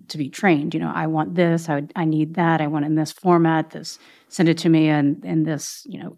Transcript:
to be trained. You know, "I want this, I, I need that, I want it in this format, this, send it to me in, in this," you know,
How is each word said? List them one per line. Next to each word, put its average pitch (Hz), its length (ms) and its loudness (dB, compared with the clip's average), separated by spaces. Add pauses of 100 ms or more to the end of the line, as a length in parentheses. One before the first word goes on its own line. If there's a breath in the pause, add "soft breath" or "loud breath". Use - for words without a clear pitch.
to - 100 -12
be 139 120 -4
trained. 160 440 0
You 165 60 -2
know, 160 160 -4
"I 165 120 -2
want 160 280 -2
this, 170 340 2
I, 143 140 -2 (120)
I 165 100 0
need 156 300 0
that, 165 260 2
I 151 60 -2
want 147 180 -2
it - 20 -4
in 156 80 0
this 156 160 0
format, 160 600 2
this, - 280 -14 (300 soft breath)
send - 180 0
it 165 120 2
to 175 100 2
me 160 180 6
in, 143 380 2
in 165 180 0
this," 151 420 -6
you 226 160 -14
know, 165 160 -16